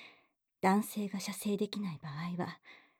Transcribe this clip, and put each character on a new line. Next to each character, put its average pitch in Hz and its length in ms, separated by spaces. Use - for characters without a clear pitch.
男 196 240
性 208 240
が 196 100
射 196 140
精 202 240
で 208 100
き 208 140
な 196 100
い 151 100
場 156 100
合 170 300
は - 200